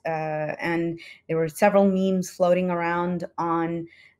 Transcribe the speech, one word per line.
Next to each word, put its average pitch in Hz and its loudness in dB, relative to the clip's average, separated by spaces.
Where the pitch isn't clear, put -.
uh, 156 -4
and 170 -2
there 160 0
were 165 2
several 202 4
memes 190 0
floating 180 0
around 175 -2
on, 170 -2